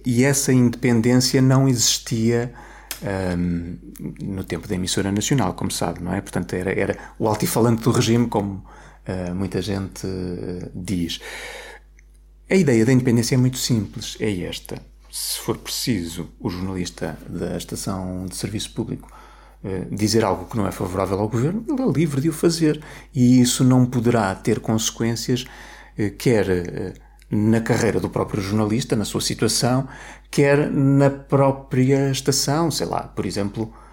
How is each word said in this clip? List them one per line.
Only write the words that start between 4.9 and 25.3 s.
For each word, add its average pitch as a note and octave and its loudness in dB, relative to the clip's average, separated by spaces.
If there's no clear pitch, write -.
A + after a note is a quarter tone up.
nacional, G2+ 0
como - -4
sabe, E2+ -4
não F2 -6
é? F#2+ -2
Portanto, - -6
era, F#2+ -2
era G2 -2
o G#2+ 0
altifalante A2+ 2
do B2+ 2
regime, A#2 2
como, G2+ -4
ah, F#2 -4
muita F#2 -4
gente, G2 -6
ah, F2+ -8
diz. F2+ -4
A - 2
ideia C3+ 6
da B2+ 4
independência B2 4
é - 4
muito B2+ 2
simples, - -2
é G#2 -2
esta, - -10
se - -6
for - -4
preciso E2+ -4
o - -6
jornalista F2+ -6
da - -6
estação F#2 -6
de F2+ -10
serviço G2 -8
público, - -8
eh, F#2 -6
dizer G#2+ 2
algo F#2+ 0
que - -6
não G2+ 0
é F#2+ -2
favorável F#2+ -2
ao G#2 0
governo, C#3+ -2
ele C4+ -2
é B3 0
livre C3+ 0
de D#3 0
o D#3+ 0
fazer. D#3+ 2
E B2+ 8
isso B2 4
não B2+ 6
poderá A2+ 2
ter G2+ 0
consequências, A#2 -2